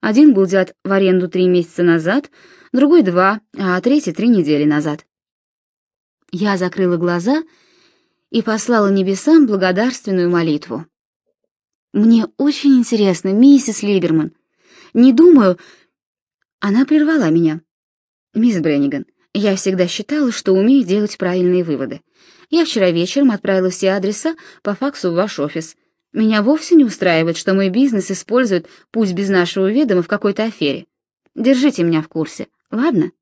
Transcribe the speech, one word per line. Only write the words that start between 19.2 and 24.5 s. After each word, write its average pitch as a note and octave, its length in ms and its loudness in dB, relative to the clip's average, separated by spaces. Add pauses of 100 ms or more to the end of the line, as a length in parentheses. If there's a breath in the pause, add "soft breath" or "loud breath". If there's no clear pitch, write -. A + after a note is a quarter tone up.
я G3+ 160 0
всегда F#3+ 320 -2
считала, B3 460 -4
что F#3+ 220 -2
умею A#3+ 280 2
делать G3+ 360 -4
правильные F3+ 440 0
выводы. C3+ 380 -8 (480 soft breath)
Я E4 160 0
вчера G3 260 0
вечером F#3 400 0
отправила F#3+ 380 -2
все F#3+ 240 -2
адреса G3+ 420 -6 (280 loud breath)